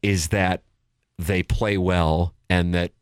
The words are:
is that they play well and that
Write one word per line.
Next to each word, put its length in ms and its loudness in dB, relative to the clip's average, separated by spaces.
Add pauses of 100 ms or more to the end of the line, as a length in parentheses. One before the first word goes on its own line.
is 240 0
that 340 0 (560)
they 240 -2
play 380 -2
well 560 2 (120)
and 280 0
that 160 -2 (100)